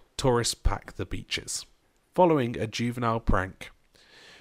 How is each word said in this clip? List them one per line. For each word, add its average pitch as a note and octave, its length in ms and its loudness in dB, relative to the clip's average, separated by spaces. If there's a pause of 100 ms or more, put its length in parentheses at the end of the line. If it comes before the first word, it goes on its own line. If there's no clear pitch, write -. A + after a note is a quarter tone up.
(180)
tourists A#2+ 380 2
pack - 380 -2
the G2 120 -8
beaches. - 600 -8 (500)
Following D3+ 420 4
a G#2+ 100 -4
juvenile A#2 520 -2
prank F#2+ 520 0 (680)